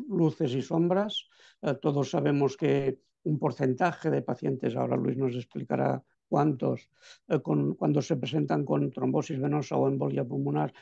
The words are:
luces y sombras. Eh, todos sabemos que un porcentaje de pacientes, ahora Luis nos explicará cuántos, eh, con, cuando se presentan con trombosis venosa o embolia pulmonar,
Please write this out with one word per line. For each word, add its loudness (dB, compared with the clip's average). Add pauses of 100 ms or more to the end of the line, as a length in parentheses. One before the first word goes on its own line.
luces 2
y 0
sombras. 0 (320)
Eh, -2
todos 0
sabemos 2
que 2 (240)
un 0
porcentaje 0
de 2
pacientes, -2
ahora 0
Luis 0
nos 0
explicará -2 (260)
cuántos, 0 (400)
eh, 2
con, 0
cuando 2
se 0
presentan -2
con 0
trombosis -2
venosa -2
o 4
embolia -2
pulmonar, -2